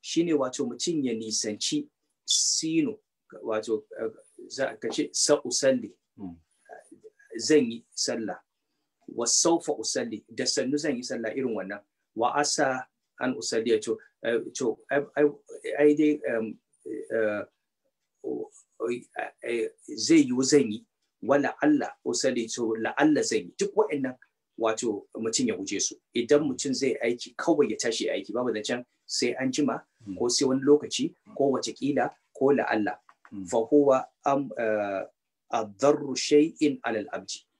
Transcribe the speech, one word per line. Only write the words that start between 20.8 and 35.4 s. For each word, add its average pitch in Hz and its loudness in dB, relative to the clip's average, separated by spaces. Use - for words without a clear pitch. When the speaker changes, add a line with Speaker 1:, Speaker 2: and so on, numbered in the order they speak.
Speaker 1:
"Wa 135 2
la'alla 143 2
usalli." 123 -2
To, 110 -2
la'alla 123 2
zan 107 0
yi. 87 -8
Duk - -2
wa'annan, 139 0
wato, 110 -2
mutum 113 -2
ya 110 0
guje 98 -6
su. - -4
Idan 143 4
mutum 131 -4
zai 127 0
aiki, 120 -4
kawai 147 2
ya 107 -4
tashi 113 -2
ya 85 -2
aiki. 98 -6
Babu 123 -2
zancen 120 -4
sai 123 -2
an 131 -2
jima, 131 0
Speaker 2:
Mm. 92 -8
Speaker 1:
ko 120 0
sai 143 0
wani 135 2
lokaci, 147 4
ko 135 2
watakila, 127 -2
ko 131 0
la'alla. 107 0
Speaker 2:
Mm. 98 -10
Speaker 1:
Fa 120 0
huwa 131 4
am-, 139 0
eh, 104 -2